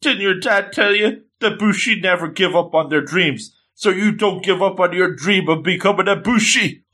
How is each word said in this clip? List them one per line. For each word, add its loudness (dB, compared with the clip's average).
Didn't -2
your 0
dad 0
tell 2
you? -2
The 2
Bushi 0
never 0
give 0
up 0
on 2
their 0
dreams. -2
So 0
you 2
don't -2
give 0
up 0
on 2
your 0
dream 0
of 0
becoming 0
a 2
Bushi." 0